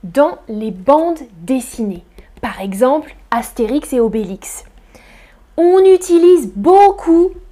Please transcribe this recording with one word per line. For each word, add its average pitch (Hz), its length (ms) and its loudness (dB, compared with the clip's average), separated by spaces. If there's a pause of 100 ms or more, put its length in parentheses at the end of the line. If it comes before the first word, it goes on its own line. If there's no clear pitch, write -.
dans 285 340 -2 (100)
les 214 240 -10
bandes 302 480 -2 (220)
dessinées. 214 640 -8 (360)
Par 196 200 -10
exemple, 247 520 -2 (180)
Astérix 233 600 -6
et 254 80 -2
Obélix. 208 640 -6 (920)
On 359 260 4
utilise 349 720 4
beaucoup 359 760 2 (200)